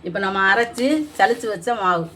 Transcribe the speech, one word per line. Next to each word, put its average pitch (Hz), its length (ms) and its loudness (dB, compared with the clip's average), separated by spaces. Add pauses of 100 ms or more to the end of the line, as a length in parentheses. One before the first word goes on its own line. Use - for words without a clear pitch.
இப்ப 180 160 -6
நம்ம 190 360 2
அரைச்சு, 233 340 0 (300)
சலிச்சு 226 340 2
வச்ச 196 220 -4
மாவு 180 420 0